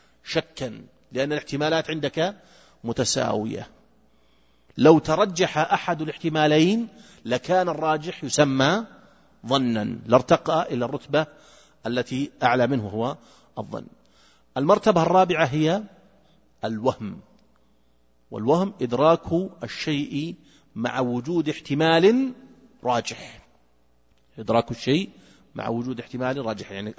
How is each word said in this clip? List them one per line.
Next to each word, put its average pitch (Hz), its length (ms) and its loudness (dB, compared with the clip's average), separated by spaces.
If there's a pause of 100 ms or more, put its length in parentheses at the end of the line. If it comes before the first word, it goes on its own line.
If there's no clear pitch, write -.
(240)
شكاً، 123 580 -8 (300)
لأن 135 200 -2
الاحتمالات 151 580 -2
عندك 160 460 -4 (480)
متساوية. 113 840 -2 (1080)
لو 151 220 8
ترجح 170 580 0
أحد 170 440 0
الاحتمالين 156 880 2 (380)
لكان 170 440 0
الراجح 156 540 -2
يسمى 143 640 2 (600)
ظناً، 113 600 0
لارتقى 156 680 2
إلى 123 120 -2
الرتبة 147 420 -2 (600)
التي 127 440 -4 (120)
أعلى 123 240 4
منه 120 200 -2
هو 117 300 -4 (400)
الظن. 101 280 -12 (720)
المرتبة 175 440 4
الرابعة 170 440 4
هي 156 380 0 (800)
الوهم، 110 540 -4 (1120)
والوهم 147 500 0
إدراك 139 520 2 (300)
الشيء 147 720 -6 (400)
مع 120 240 -4
وجود 135 500 -2
احتمال 165 840 2 (500)
راجح، - 560 -4 (1000)
إدراك 113 320 0
الشيء 147 380 -2 (460)
مع 110 120 -8
وجود 120 320 -6
احتمال 127 460 -6
راجح، 107 260 -8
يعني 101 280 -10